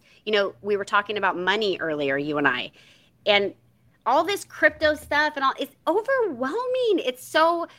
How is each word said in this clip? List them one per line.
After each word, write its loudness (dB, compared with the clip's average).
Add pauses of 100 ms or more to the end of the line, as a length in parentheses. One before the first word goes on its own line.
(260)
you -6
know, 2
we 0
were -4
talking 0
about 0
money 0
earlier, -2
you -2
and 4
I, -2 (540)
and 2 (500)
all 4
this -4
crypto 2
stuff -2
and -6
all, 2
it's -8 (120)
overwhelming. 0
It's -6
so, 2 (100)